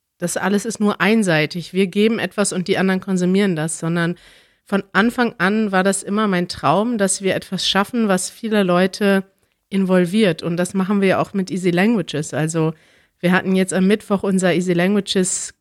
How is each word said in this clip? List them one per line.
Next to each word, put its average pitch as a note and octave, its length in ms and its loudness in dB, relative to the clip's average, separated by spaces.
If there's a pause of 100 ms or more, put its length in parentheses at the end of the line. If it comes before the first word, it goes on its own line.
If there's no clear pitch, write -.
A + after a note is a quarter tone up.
(180)
das - 200 -6
alles G3 280 0
ist A3+ 140 -6
nur G#3 220 0
einseitig. F3 720 0
Wir F#3+ 140 0
geben G#3 320 0
etwas - 340 -2
und F3 160 -4
die F#3 120 0
anderen F#3+ 200 0
konsumieren F#3 560 0
das, D#3 220 -4
sondern E3+ 380 -2 (500)
von G3 260 -2
Anfang A#3 460 0
an G#3 340 0
war F#3 120 2
das G3 180 0
immer G#3+ 260 -2
mein F3+ 200 0
Traum, G3+ 500 0
dass G3 240 -2
wir F#3+ 140 -2
etwas - 320 -6
schaffen, G#3+ 400 0
was F#3 240 0
viele G#3+ 320 -2
Leute F#3+ 600 2 (460)
involviert. F#3 720 2
Und E3+ 160 -4
das F3 160 -2
machen F#3+ 260 0
wir G3 100 4
ja C#3 120 2
auch D#3+ 140 -4
mit F#3+ 160 -2
Easy F#3+ 180 0
Languages. F3 640 0
Also D#3+ 400 0 (460)
wir F3 120 2
hatten F#3+ 240 2
jetzt F#3 180 0
am F#3 140 2
Mittwoch G#3 360 0
unser F#3 320 2
Easy F3+ 180 0
Languages F#3+ 880 0